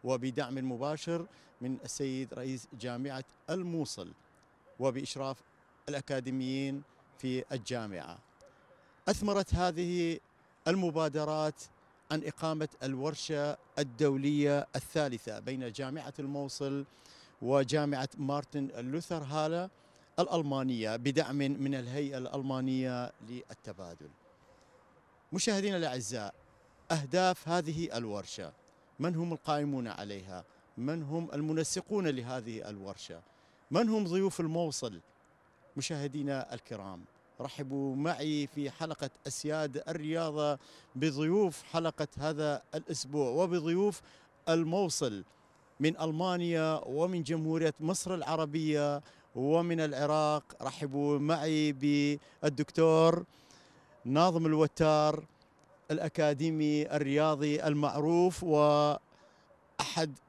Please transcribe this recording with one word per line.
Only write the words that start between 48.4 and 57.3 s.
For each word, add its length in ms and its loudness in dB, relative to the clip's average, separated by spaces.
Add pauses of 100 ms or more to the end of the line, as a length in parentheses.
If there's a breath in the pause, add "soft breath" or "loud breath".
ومن 440 2
العراق. 640 2 (180)
رحبوا 580 0
معي 520 2
بالدكتور 1500 4 (840 loud breath)
ناظم 400 6
الوتار، 800 4 (680)
الأكاديمي 1040 2
الرياضي 680 2